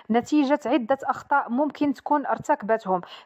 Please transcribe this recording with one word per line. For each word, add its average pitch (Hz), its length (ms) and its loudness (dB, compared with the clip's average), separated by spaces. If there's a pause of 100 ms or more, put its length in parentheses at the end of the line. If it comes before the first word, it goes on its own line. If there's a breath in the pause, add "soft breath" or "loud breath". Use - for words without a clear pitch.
(120 loud breath)
نتيجه 277 540 2
عده 262 380 0
اخطاء - 460 -2
ممكن 285 440 0
تكون 294 320 -2
ارتكبتهم. 214 760 0 (240 loud breath)